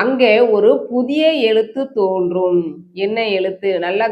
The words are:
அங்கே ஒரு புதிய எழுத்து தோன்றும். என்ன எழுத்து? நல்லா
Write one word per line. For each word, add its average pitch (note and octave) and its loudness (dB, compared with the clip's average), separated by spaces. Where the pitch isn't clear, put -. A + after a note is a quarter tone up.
அங்கே B3 2
ஒரு G#3 4
புதிய B3+ 0
எழுத்து A3 0
தோன்றும். F3+ 0
என்ன A3 -2
எழுத்து? F#3+ -4
நல்லா G3 0